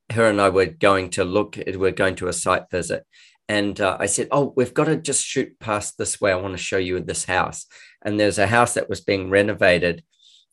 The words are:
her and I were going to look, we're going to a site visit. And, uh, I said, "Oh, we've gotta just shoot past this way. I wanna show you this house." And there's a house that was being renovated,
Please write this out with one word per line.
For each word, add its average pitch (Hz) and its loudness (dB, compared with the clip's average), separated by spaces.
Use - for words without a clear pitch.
her 113 2
and 104 4
I 98 6
were 92 2
going 92 2
to 95 0
look, 98 -2
we're 92 0
going 95 0
to 90 -6
a 87 -4
site - -2
visit. 87 -4
And, 104 -2
uh, 95 0
I 101 -2
said, 107 -2
"Oh, 139 0
we've 123 0
gotta 151 2
just 143 -4
shoot - -6
past 104 -4
this - -6
way. 101 4
I 92 2
wanna 92 -4
show 95 -4
you 92 -2
this 82 -6
house." 85 -2
And 104 -4
there's 104 2
a 101 4
house 117 4
that - -2
was 98 -6
being 95 -2
renovated, 95 2